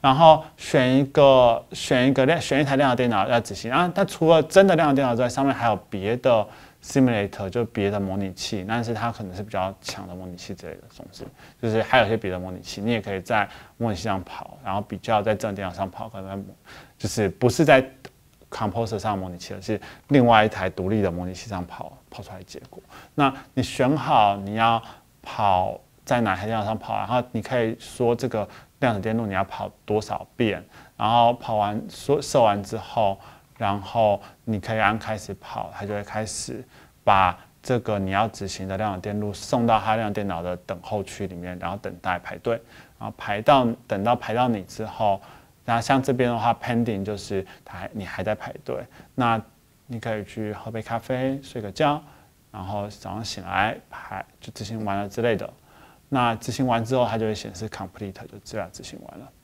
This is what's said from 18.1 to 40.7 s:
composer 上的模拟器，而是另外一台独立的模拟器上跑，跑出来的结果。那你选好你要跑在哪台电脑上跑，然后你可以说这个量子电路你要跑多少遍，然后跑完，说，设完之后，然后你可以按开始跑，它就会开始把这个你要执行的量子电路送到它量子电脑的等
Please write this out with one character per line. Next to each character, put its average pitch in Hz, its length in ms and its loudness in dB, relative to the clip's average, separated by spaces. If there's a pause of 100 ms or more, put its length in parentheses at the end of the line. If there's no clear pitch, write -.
composer 110 480 -4
上 104 180 -2
的 95 60 -4
模 92 80 -8
拟 87 80 -12
器， - 160 -14
而 95 80 -14
是 107 200 -4 (280)
另 139 160 8
外 110 200 8
一 - 20 2
台 95 220 -2
独 92 180 -4
立 107 140 2
的 95 100 2
模 87 140 -6
拟 92 80 -8
器 92 160 -14
上 92 160 -6
跑， - 320 -14 (120)
跑 - 140 -14
出 - 80 -18
来 92 60 -14
的 95 60 -16
结 - 260 -18
果。 - 120 -20 (340)
那 139 180 4 (200)
你 131 80 0
选 135 360 0
好 113 400 4
你 101 180 -6
要 113 260 2 (400)
跑 98 560 0 (280)
在 123 160 2
哪 101 140 2
台 98 100 -6
电 113 120 -2
脑 107 60 -2
上 107 140 -4
跑， 107 180 -6
然 101 120 -4
后 123 140 0 (120)
你 113 80 -4
可 123 200 -2
以 113 160 0
说 - 380 0
这 123 140 -4
个 107 180 -4 (320)
量 123 140 2
子 101 80 -4
电 110 160 -2
路 117 80 -2
你 101 80 -4
要 95 100 0
跑 98 260 -8 (140)
多 104 160 0
少 - 260 -8 (120)
遍， 98 260 0 (320)
然 107 140 0
后 117 240 6
跑 117 240 -4
完， 104 320 0
说， - 320 -2
设 - 200 2
完 104 220 4
之 110 140 -8
后， 104 420 -2 (380)
然 101 240 -2
后 104 400 2 (240)
你 110 140 -2
可 113 140 -6
以 110 60 -2
按 107 180 4
开 110 200 -6
始 101 160 -12
跑， 101 420 -10
它 104 100 -10
就 104 80 -6
会 104 100 -6
开 110 220 -6
始 117 380 -8 (400)
把 95 340 6 (240)
这 127 200 0
个 104 180 -2
你 95 120 -2
要 101 180 2
执 101 180 -10
行 95 200 -10
的 95 100 -6
量 104 180 -4
子 92 60 -10
电 104 180 -6
路 104 140 -6
送 117 340 -2
到 113 120 4
它 110 180 0
量 113 120 -2
子 104 40 -4
电 104 120 -4
脑 87 160 -4
的 90 160 -6
等 90 240 -10